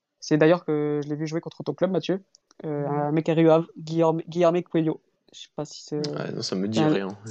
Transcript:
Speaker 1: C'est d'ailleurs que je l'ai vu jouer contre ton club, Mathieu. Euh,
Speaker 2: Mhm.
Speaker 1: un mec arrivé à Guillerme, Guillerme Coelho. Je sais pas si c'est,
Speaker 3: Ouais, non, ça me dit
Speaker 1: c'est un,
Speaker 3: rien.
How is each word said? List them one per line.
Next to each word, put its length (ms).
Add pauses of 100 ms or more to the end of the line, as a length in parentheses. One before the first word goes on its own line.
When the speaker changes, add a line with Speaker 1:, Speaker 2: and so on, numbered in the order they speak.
(220)
Speaker 1:
C'est 160
d'ailleurs 280
que 380
je 60
l'ai 60
vu 120
jouer 140
contre 220
ton 100
club, 180
Mathieu. 320 (420)
Euh, 220
Speaker 2:
Mhm. 60
Speaker 1:
un 180
mec 180
arrivé 200
à 140 (140)
Guillerme, 500
Guillerme 360
Coelho. 380 (320)
Je 80
sais 140
pas 100
si 180
c'est, 120 (140)
Speaker 3:
Ouais, 240
non, 80
ça 140
me 120
dit 120
Speaker 1:
c'est 60
un, 40
Speaker 3:
rien. 180 (240)